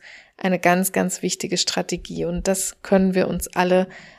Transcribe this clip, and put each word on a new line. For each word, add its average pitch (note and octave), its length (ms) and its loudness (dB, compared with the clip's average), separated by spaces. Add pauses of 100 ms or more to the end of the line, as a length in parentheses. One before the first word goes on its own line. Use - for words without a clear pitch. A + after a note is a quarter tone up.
(380)
eine F3+ 220 0
ganz, F3+ 320 2
ganz F#3 320 -2
wichtige F3+ 340 -4
Strategie. - 680 -4
Und F3 220 -2
das - 360 -2
können F#3+ 320 4
wir F#3 120 4
uns - 280 -4
alle F3+ 320 4 (320)